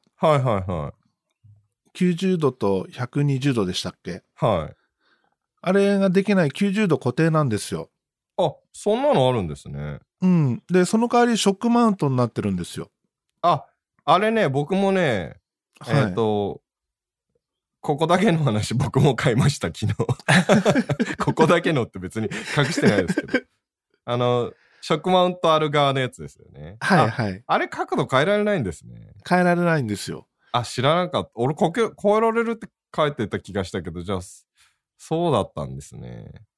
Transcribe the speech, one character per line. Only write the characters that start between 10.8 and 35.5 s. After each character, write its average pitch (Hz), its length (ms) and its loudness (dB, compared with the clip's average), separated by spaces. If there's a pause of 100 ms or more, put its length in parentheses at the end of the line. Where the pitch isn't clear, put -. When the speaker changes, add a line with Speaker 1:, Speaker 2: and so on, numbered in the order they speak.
Speaker 2:
そ 220 120 -2
の 233 100 0
代 240 180 4
わ 240 60 2
り 226 60 0
シ - 100 0
ョ 196 60 2
ッ 190 40 -8
ク 233 120 -2
マ 240 160 4
ウ 220 60 4
ン 196 40 0
ト 151 140 -2
に 131 80 0
な 123 100 2
っ - 20 -6
て - 120 -6
る 101 100 -2
ん 92 60 -2
で 87 80 -6
す - 140 -14
よ。 78 120 -12 (500)
Speaker 1:
あ、 165 240 0 (380)
あ 160 160 4
れ 214 120 0
ね、 214 180 2
僕 147 260 -2
も 196 160 2
ね、 127 460 -2 (420)
Speaker 2:
は - 140 -4
い。 - 40 2
Speaker 1:
え 135 80 4
ー 101 60 -4
っ - 20 -6
と、 104 480 -2 (1200)
こ 147 160 -2
こ 160 100 0
だ 175 100 4
け 185 140 2
の 165 120 0
話、 110 300 0
僕 - 260 0
も 131 160 4
買 123 180 2
い - 20 0
ま 139 140 4
し 143 100 -4
た、 95 80 -4
昨 85 180 -6
日。 104 100 -2
<laughs> 185 1300 2
こ 147 100 0
こ 160 140 4
だ 175 140 4
け 175 100 0
の 135 120 0
っ 101 60 -4
て - 100 -14
別 92 200 -8
に 107 100 -4 (280)
隠 143 80 4
し 170 160 -4
て - 60 4
な 104 100 4
い 92 100 0
で 180 60 -2
す - 80 -2
け - 60 -14
ど。 - 180 -2 (260)
Speaker 2:
<laughs> - 340 -20
Speaker 1:
あ 120 120 -4
の、 123 360 0 (280)
シ - 120 -2
ョ 160 40 2
ッ 151 40 -8
ク 185 80 -4
マ 180 160 4
ウ 180 40 0
ン 180 60 -4
ト 165 180 2
あ 156 60 4
る 156 120 0
側 143 220 2
の 139 60 -2
や 127 100 -2
つ - 120 -16
で 73 60 -12
す - 80 -20
よ - 160 -20
ね。 80 280 -18
Speaker 2:
は 160 260 4
い 113 40 -2
は 110 200 -4
い。 92 180 -10
Speaker 1:
あ、 156 60 0
あ 190 40 2
れ 330 100 -2
角 359 280 -8
度 170 100 0
変 131 160 2
え 151 40 2
ら 202 120 0
れ 208 60 -2
な 208 120 0
い 165 60 -2
ん - 20 -2
で 92 80 -4
す - 140 -18
ね。 - 280 -20 (140)
Speaker 2:
変 180 140 4
え - 20 2
ら 175 120 4
れ 175 60 -2
な 170 160 2
い 143 60 -2
ん 113 40 -4
で 104 80 -2
す - 160 -10
よ。 - 160 -12 (240)
Speaker 1:
あ、 120 120 -2
知 - 180 -6
ら 143 140 4
な 180 140 -2
か 110 120 -2
っ - 40 -8
た。 - 100 -20
俺、 110 180 -2
こ 170 180 0
け、 233 100 -2
変 208 360 0
え 220 40 2
ら 226 100 2
れ 233 120 -2
る 226 80 -4
っ 226 40 -6
て 220 120 -20 (280)
書 156 120 0
い 143 80 -4
て 110 120 -4
た 104 120 -6
気 - 120 -16
が 98 120 -2
し 87 80 -8
た 98 100 -6
け 82 100 -10
ど、 85 120 -10
じ 95 80 -8
ゃ 95 60 -2
あ、 - 20 -6 (760)
そ 170 320 -4
う - 40 2
だ 120 80 2
っ - 120 -6